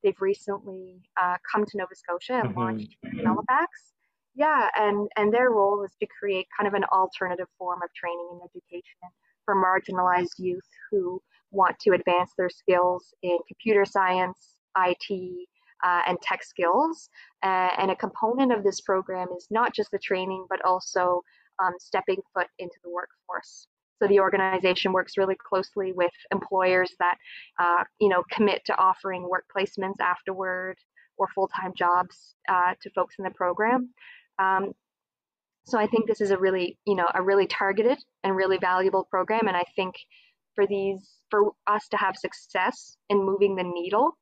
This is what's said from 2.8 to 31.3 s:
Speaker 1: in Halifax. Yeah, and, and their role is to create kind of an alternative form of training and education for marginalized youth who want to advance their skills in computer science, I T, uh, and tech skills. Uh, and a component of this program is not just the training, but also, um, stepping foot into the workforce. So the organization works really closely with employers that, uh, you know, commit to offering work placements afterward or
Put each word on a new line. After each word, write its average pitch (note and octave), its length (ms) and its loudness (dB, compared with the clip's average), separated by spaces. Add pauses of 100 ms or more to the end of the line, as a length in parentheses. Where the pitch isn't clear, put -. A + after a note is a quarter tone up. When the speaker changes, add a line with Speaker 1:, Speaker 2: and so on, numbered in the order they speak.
Speaker 1:
in A#3 240 -8
Halifax. A3+ 680 -2 (420)
Yeah, C#4 400 2
and, G#3 400 2
and G#3 180 2
their B3 180 4
role G3+ 320 2
is G3 180 -12
to G#3+ 60 -4 (120)
create G3 360 -4
kind G#3 120 0
of G3 60 -2
an G3 180 0
alternative F#3 560 -2 (100)
form F3+ 260 -6
of F3 120 -10
training F3 360 -8
and F3 120 -18
education F3 680 -18 (360)
for G3+ 100 0
marginalized F#3 840 2
youth F#3 300 -6 (240)
who F#3 300 -2 (300)
want F#3+ 280 2
to G#3 120 2
advance F3+ 440 2
their F3+ 140 0
skills F3+ 720 0
in F3 160 0 (100)
computer G3+ 380 2
science, F#3 720 -2 (200)
I F3+ 240 2
T, F3+ 480 -10 (360)
uh, F3 240 2
and F3 140 -2
tech - 220 -4
skills. A#3 680 0 (340)
Uh, F#3 340 2
and F#3+ 140 0
a F#3 40 0
component A#3+ 560 0
of G#3+ 120 0
this G3 180 0
program F#3+ 460 -2 (100)
is F3 140 -18
not A3+ 240 0
just G#3 160 -4
the G3 80 -4
training, F#3 500 -4
but F#3 160 -4
also, F3+ 560 0 (400)
um, F3+ 180 0
stepping F#3+ 420 -2 (120)
foot F3+ 140 -2 (100)
into F3+ 260 -12
the F3 60 -16
workforce. - 800 -12 (340)
So G#3 60 2
the G3+ 120 8
organization F#3+ 760 2
works F#3 220 0
really F#3+ 200 2
closely F#3+ 580 -4
with F3 180 0 (200)
employers F#3 680 0
that, F3+ 180 0 (420)
uh, F3 240 2 (160)
you G#3 100 4
know, F3+ 220 2
commit G3+ 340 0
to - 120 -2
offering F#3 520 0
work F3+ 160 -4 (100)
placements G3 460 -4
afterward F#3 760 -4 (420)
or F#3+ 180 0